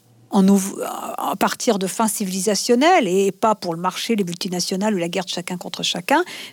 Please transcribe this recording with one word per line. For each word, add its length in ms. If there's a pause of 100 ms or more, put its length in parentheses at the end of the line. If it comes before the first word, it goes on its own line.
(300)
en 180
ouv-, 340
à 560
partir 400
de 80
fins 220
civilisationnelles 1000
et 260
pas 220
pour 200
le 60
marché, 360
les 80
multinationales 680
ou 40
la 100
guerre 160
de 60
chacun 260
contre 260
chacun, 420 (280)